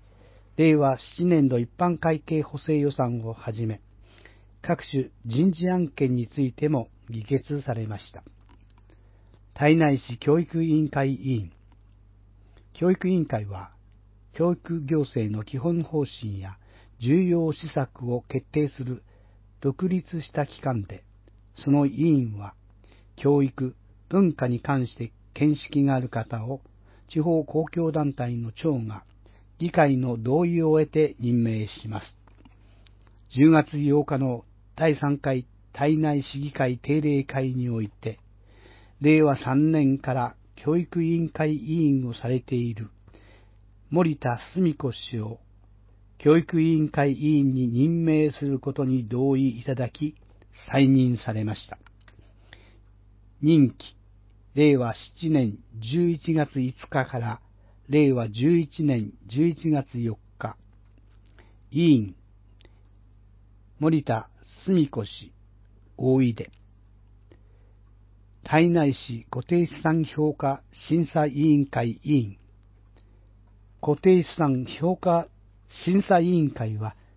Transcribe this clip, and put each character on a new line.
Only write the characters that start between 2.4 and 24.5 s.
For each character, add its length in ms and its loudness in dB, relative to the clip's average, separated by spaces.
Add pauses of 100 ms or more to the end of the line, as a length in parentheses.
補 240 -10
正 140 0
予 120 0
算 340 -4
を 80 -8
は 200 -10
じ 140 -6
め、 120 -8 (840)
各 280 -4
種 200 -4 (160)
人 260 2
事 180 -4
案 200 0
件 260 -2
に 120 -4
つ 140 -6
い 100 0
て 160 -2
も 200 -2 (220)
議 160 -10
決 360 -4
さ 120 -6
れ 120 -6
ま 140 -10
し 120 -20
た。 120 -20 (1300)
胎 220 4
内 340 2
市 100 -10
教 200 2
育 240 -2
委 60 0
員 200 2
会 240 -2
委 240 -4
員。 140 -8 (1200)
教 180 2
育 160 -2
委 60 2
員 120 2
会 200 -4
は、 260 -12 (640)
教 200 0
育 320 -8
行 160 0
政 340 -4
の 80 -6
基 140 -10
本 260 -2
方 220 -4
針 340 -10
や 180 -14 (440)
重 220 2
要 280 0
施 60 -8 (180)
策 380 -6
を 160 -4
決 240 -6
定 240 0
す 60 -10
る 200 -10 (580)
独 280 -2
立 180 -2 (140)
し 100 -16
た 140 -2
機 160 -14
関 220 -2
で、 200 -16 (600)
そ 60 2
の 140 4
委 140 -4
員 380 2
は、 160 -14 (640)
教 260 4
育、 320 -4 (320)
文 240 4
化 160 -2
に 140 -2